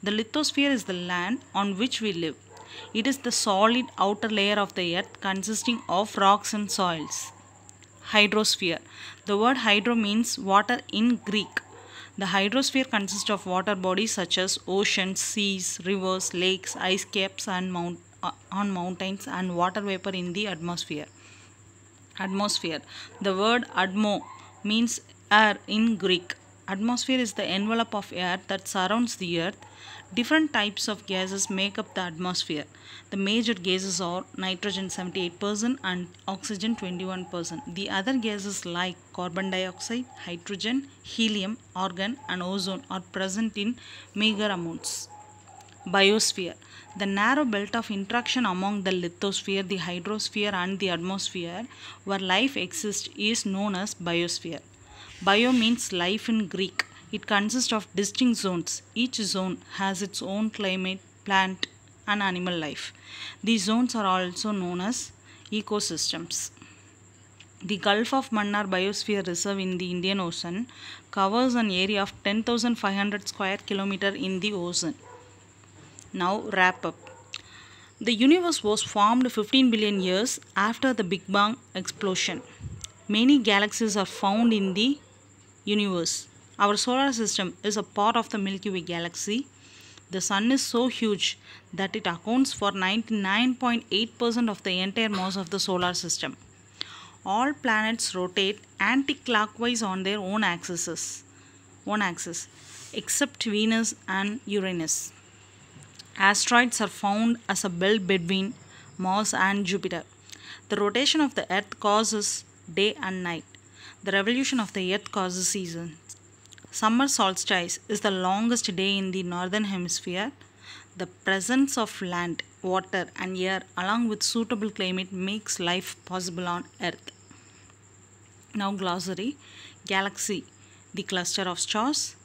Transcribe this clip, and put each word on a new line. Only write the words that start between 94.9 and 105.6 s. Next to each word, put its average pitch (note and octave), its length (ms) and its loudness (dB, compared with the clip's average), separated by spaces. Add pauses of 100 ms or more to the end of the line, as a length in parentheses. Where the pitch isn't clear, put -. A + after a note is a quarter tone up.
mass F#3+ 280 -2
of F#3 140 -6
the G3 80 -2
solar F3+ 340 0
system. D#3+ 420 -4 (920)
All A#3 280 2
planets A3+ 640 0
rotate F#3+ 440 0 (200)
anti-clockwise A#3 1040 0
on F#3+ 200 -2
their G3+ 140 0
own G3+ 260 0
axes, E3+ 800 -4 (600)
own G#3 160 0
axis, F3 460 -4 (460)
except - 500 -2
Venus A3 500 2 (140)
and G3 380 -2
Uranus. F#3 680 -2 (1040)